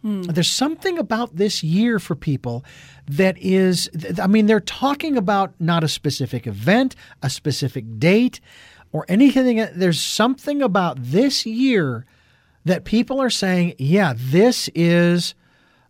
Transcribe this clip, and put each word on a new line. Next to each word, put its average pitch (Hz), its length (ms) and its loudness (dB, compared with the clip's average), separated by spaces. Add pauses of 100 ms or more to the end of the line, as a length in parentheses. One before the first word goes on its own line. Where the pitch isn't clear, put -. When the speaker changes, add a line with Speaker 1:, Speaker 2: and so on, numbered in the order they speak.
Speaker 1:
Hmm. 208 220 -6
Speaker 2:
There's 175 260 -2
something 320 480 -4
about 226 380 -4
this 196 280 -2
year 202 360 0
for - 160 -6
people 123 480 -6 (440)
that 185 300 0
is, 185 520 0 (100)
th-, 175 200 -6
I 185 80 0
mean, 208 180 4
they're 214 160 4
talking 285 560 -4
about 196 420 0
not 165 240 0
a 151 60 2
specific 135 580 -6
event, 165 480 0 (260)
a 139 80 -2
specific 117 680 -6
date, 208 400 2 (540)
or 151 160 -6
anything. 233 680 4
There's 175 260 0
something 269 600 -2
about 180 400 0
this 196 440 0
year 220 600 0 (600)
that 175 200 0
people 247 360 0
are 254 80 2
saying, 180 500 0
"Yeah, 156 380 2
this 170 580 2
is, 170 580 2 (560)